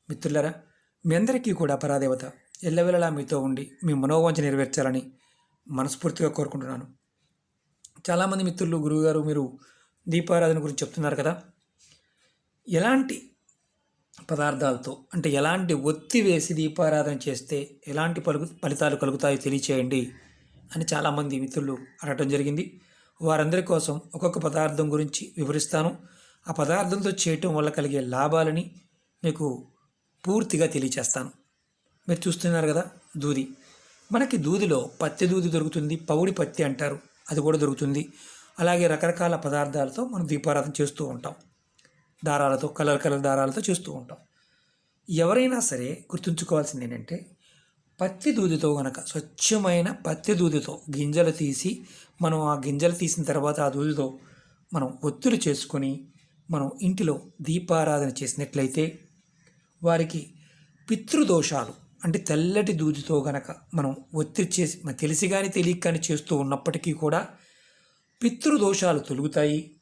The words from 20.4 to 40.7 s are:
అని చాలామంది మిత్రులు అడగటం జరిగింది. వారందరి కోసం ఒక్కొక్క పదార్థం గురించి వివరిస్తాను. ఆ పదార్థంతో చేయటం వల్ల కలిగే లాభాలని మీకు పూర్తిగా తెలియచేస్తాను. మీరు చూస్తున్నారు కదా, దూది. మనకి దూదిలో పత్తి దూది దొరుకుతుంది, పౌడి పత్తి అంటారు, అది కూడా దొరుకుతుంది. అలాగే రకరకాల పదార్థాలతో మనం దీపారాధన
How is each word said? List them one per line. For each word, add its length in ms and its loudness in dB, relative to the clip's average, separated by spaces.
అని 80 -2
చాలామంది 460 0
మిత్రులు 380 -4
అడగటం 260 -2
జరిగింది. 520 -2
వారందరి 400 2
కోసం 380 0
ఒక్కొక్క 240 0
పదార్థం 540 0
గురించి 440 -2
వివరిస్తాను. 600 0
ఆ 40 -6
పదార్థంతో 580 0
చేయటం 440 0
వల్ల 140 2
కలిగే 320 -2
లాభాలని 760 0
మీకు 440 -2
పూర్తిగా 380 2
తెలియచేస్తాను. 640 -2
మీరు 200 0
చూస్తున్నారు 400 2
కదా, 160 2
దూది. 320 -2
మనకి 240 2
దూదిలో 540 0
పత్తి 240 0
దూది 220 2
దొరుకుతుంది, 480 -2
పౌడి 360 0
పత్తి 300 -2
అంటారు, 360 -2
అది 100 0
కూడా 180 4
దొరుకుతుంది. 500 0
అలాగే 280 4
రకరకాల 500 2
పదార్థాలతో 680 -2
మనం 240 -4
దీపారాధన 420 0